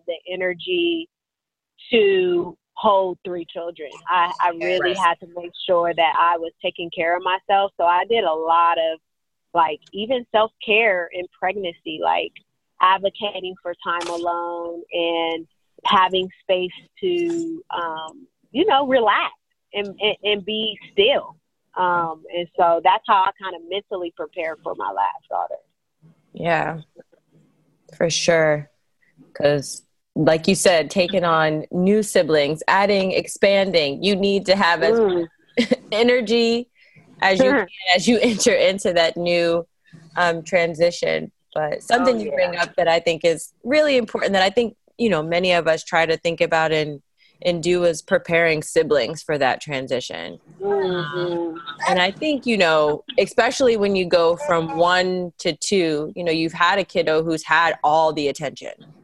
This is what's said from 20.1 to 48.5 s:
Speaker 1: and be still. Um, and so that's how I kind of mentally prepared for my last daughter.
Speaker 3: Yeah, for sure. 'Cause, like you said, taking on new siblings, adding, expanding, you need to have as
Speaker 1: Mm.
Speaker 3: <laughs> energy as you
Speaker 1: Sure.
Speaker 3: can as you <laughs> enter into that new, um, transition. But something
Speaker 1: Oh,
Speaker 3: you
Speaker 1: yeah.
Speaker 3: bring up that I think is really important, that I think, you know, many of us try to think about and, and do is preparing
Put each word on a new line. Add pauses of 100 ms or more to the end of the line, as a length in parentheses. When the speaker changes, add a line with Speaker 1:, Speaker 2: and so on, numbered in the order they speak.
Speaker 1:
and
be (160)
still. (400)
Um, (100)
and (100)
so
that's
how
I (100)
kind
of
mentally
prepared
for
my
last
daughter. (760)
Speaker 3:
Yeah, (1160)
for
sure. (640)
'Cause, (320)
like
you
said,
taking
on
new
siblings,
adding,
expanding,
you
need
to
have
as
Speaker 1:
Mm. (300)
Speaker 3:
<laughs>
energy (520)
as
you
Speaker 1:
Sure.
Speaker 3:
can
as
you
<laughs>
enter
into
that
new, (480)
um,
transition. (240)
But
something
Speaker 1:
Oh,
Speaker 3:
you
Speaker 1:
yeah.
Speaker 3:
bring
up
that
I
think
is (100)
really
important,
that
I
think, (200)
you
know,
many
of
us
try
to
think
about
and, (400)
and
do
is
preparing